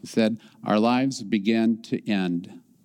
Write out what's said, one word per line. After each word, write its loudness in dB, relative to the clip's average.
He -18
said, 0
"Our 2
lives 0
begin 2
to -6
end -2